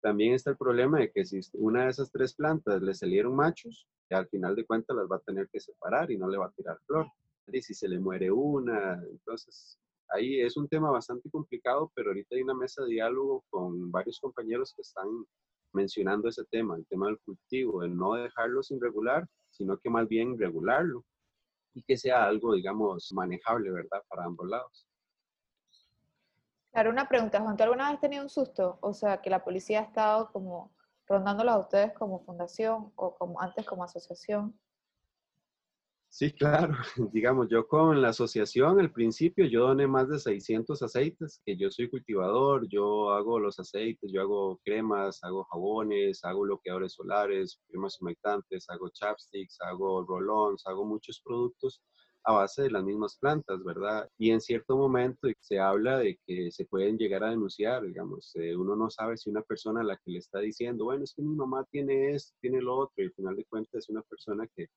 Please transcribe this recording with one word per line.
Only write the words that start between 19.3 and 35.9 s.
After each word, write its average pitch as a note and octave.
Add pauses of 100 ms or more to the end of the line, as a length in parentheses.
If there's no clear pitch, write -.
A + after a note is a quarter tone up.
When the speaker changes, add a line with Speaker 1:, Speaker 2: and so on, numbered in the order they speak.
Speaker 1:
sino G2
que A#2+
más A#2
bien A2+
regularlo A2+ (680)
y B2
que C3
sea B2
algo, G#2+
digamos, F#2+
manejable, F#2+
¿verdad?, F2+
para F2+
ambos F2
lados. B2 (1900)
Speaker 2:
Claro, A3+
una C4+
pregunta, A3
Juan, G#3+
¿tú A3
alguna B3
vez D4
has C#4+
tenido C#4+
un C#4+
susto? G3
O G#3
sea, G3+
que F#3+
la F#3
policía F#3
ha -
estado G#3+
como F#3 (360)
rondándolos G3+
a G#3
ustedes G3+
como F#3+
fundación G#3+
o F3+
como, F3
antes F#3
como F#3
asociación. G#3 (1500)